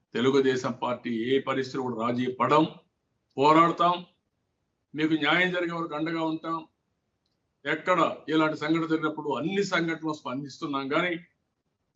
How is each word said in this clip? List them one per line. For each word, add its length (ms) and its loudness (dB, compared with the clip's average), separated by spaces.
తెలుగుదేశం 580 2
పార్టీ 300 -4
ఏ 100 2
పరిస్థితులు 380 -4
కూడా 180 -6
రాజీ 220 0
పడం, 240 4
పోరాడతాం, 580 6
మీకు 160 2
న్యాయం 320 4
జరిగే 220 -4
వరకు 200 -6
అండగా 240 -4
ఉంటాం. 260 -6
ఎక్కడ 240 0
ఇలాంటి 300 2
సంఘటన 300 0
జరిగినప్పుడు 360 -2
అన్ని 240 -2
సంఘటనలు 480 -2
స్పందిస్తున్నాం, 640 -8
కానీ 200 0